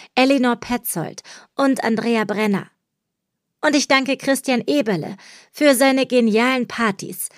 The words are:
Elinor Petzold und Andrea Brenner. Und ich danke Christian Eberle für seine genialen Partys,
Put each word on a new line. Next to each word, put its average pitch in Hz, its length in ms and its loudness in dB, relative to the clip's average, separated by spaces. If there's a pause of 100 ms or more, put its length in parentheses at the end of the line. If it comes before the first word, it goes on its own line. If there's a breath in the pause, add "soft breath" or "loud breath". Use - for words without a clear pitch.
(180 loud breath)
Elinor 254 400 4
Petzold - 640 -6 (320 loud breath)
und 269 300 0
Andrea 226 400 0
Brenner. 202 440 -2 (960)
Und 302 100 2
ich 285 140 0
danke 269 300 0
Christian 262 480 -2
Eberle 208 500 -2 (340 loud breath)
für 285 240 2
seine 262 300 2
genialen 247 640 2
Partys, - 680 -6